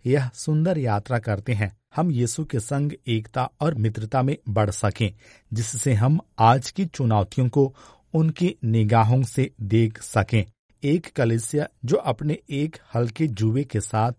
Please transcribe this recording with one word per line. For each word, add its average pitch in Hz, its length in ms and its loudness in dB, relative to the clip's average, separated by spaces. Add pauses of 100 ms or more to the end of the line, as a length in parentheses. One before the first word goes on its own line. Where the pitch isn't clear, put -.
यह 131 280 0
सुंदर 160 440 0
यात्रा 117 400 -2
करते 107 340 -4
हैं, 104 240 -2 (200)
हम 170 140 0
यीशु 120 340 -2
के 127 160 -4
संग 143 320 -2 (140)
एकता 117 440 -2 (100)
और 156 140 0
मित्रता 110 480 -2
में 139 140 0 (120)
बढ़ 104 220 0
सकें, 101 420 -2 (400)
जिससे 117 420 -2
हम 131 260 4 (180)
आज 120 320 4
की 190 160 -2
चुनौतियों 120 640 0
को 135 260 2 (400)
उनकी 160 500 0
निगाहों 113 580 4
से 131 280 -2 (100)
देख 110 420 2
सकें। 104 420 0 (400)
एक 160 320 -2
कलीसिया 117 500 0 (180)
जो 139 120 0
अपने 147 420 -2 (120)
एक 147 260 -4 (180)
हल्के 120 320 -2
जुए 110 380 0
के 107 160 -4
साथ 110 380 -2